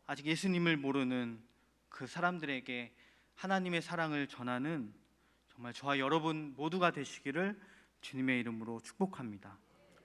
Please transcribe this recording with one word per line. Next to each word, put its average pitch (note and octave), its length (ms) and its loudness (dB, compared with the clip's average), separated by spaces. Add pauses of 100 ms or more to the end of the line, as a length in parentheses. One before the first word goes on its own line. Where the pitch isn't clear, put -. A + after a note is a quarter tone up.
아직 C#3 220 -4
예수님을 E3+ 500 4
모르는 B2+ 680 0 (460)
그 - 160 -10
사람들에게 C#3 880 -2 (400)
하나님의 F3+ 480 0
사랑을 D#3 460 0
전하는 B2 680 -2 (540)
정말 A#2+ 260 -12
저와 C#3 240 0
여러분 D#3 580 2
모두가 E3 360 2
되시기를 D#3+ 680 -2 (420)
주님의 C3 380 0
이름으로 A2+ 420 -4
축복합니다. G#2+ 760 -4 (480)